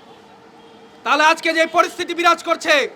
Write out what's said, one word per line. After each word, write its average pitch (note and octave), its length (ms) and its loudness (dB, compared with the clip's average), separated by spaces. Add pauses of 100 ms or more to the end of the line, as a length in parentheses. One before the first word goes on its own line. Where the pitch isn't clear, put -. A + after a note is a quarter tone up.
(1040)
তাহলে C#4+ 200 0
আজকে E4 300 2
যে D#4+ 120 0
পরিস্থিতি E4+ 480 -2
বিরাজ E4+ 300 0
করছে, D#4+ 520 -2